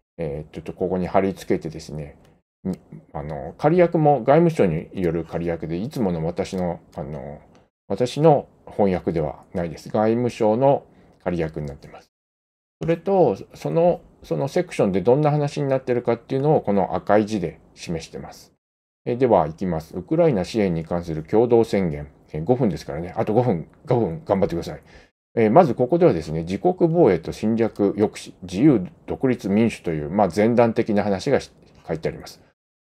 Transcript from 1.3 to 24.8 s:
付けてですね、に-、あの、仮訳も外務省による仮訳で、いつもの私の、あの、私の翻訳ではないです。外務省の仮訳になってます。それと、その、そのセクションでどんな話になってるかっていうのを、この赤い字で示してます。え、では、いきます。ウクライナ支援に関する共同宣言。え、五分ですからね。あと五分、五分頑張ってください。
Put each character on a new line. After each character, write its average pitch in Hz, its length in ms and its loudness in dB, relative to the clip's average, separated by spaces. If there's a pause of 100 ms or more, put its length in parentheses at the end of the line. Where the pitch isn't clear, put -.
付 - 240 -2
け - 40 -12
て - 80 -8
で 80 120 -12
す - 80 -16
ね、 - 280 -12 (460)
に-、 92 160 -6 (320)
あ - 120 -10
の、 78 340 -10
仮 170 240 4
訳 170 160 2
も 147 220 4
外 110 60 -8 (140)
務 170 120 6
省 135 160 4
に 80 260 -4
よ 90 180 0
る 82 140 -2
仮 85 240 -6
訳 85 180 -4
で、 80 80 -6
い 101 140 -6
つ 147 100 -6
も 95 140 0
の 80 120 -4
私 87 300 -6
の、 90 240 -4 (160)
あ 85 80 -8
の、 71 380 -12 (480)
私 123 320 -2
の 151 260 4 (200)
翻 98 260 0
訳 87 180 -2
で 82 80 -2
は 71 240 -6 (100)
な 87 120 -4
い 85 40 -6
で 73 80 -12
す。 - 120 -18
外 110 220 0
務 120 180 0
省 110 260 0
の 135 300 2 (400)
仮 87 180 -2
訳 80 160 -8
に 76 80 -6
な 69 60 -10
っ 71 40 -16
て - 120 -20
ま - 120 -20
す。 - 80 -20 (720)
そ 156 60 -6
れ 165 80 0
と、 170 400 2 (180)
そ - 160 -8
の、 165 300 2 (240)
そ 160 140 -6
の 143 100 -2
セ 180 160 -2
ク 180 100 -18
シ - 80 -2
ョ 117 60 2
ン 98 40 0
で 95 100 0
ど 120 140 4
ん 151 60 2
な 147 100 2
話 147 300 -2
に 139 60 -4
な 135 100 0
っ 131 40 -10
て 127 120 -2
る 120 100 -2
か 117 100 0
っ 113 40 -2
て - 180 -8
い - 20 0
う 135 40 -2
の 151 140 4
を、 120 60 2
こ - 120 -2
の 92 220 0
赤 101 220 2
い 110 80 4
字 104 160 -4
で 82 180 -8 (140)
示 82 320 -8
し - 40 -18
て 71 100 -14
ま 71 140 -16
す。 - 200 -20 (520)
え、 123 100 -2
で 127 100 2
は、 95 220 4
い 80 60 -8
き 95 120 -8
ま 82 160 -2
す。 - 140 -16
ウ 90 80 -8
ク 160 140 -2
ラ 165 120 4
イ 139 40 2
ナ 92 120 -2
支 113 140 -4
援 98 140 2
に 82 100 -2
関 87 200 -4
す 85 100 -6
る 78 100 -6
共 113 240 4
同 117 160 4
宣 98 260 -2
言。 73 180 -8 (240)
え、 78 100 -8
五 117 140 0
分 123 140 2
で 76 80 -4
す - 80 -16
か - 80 -10
ら 76 60 -8
ね。 90 180 -10
あ 98 80 -2
と 107 80 -2
五 120 100 2
分、 92 240 -2 (200)
五 123 120 2
分 82 260 -4
頑 98 140 0
張 90 60 0
っ 80 40 -2
て 85 60 -6
く 85 40 -4
だ 82 40 -6
さ 80 120 -12
い。 - 60 -18 (540)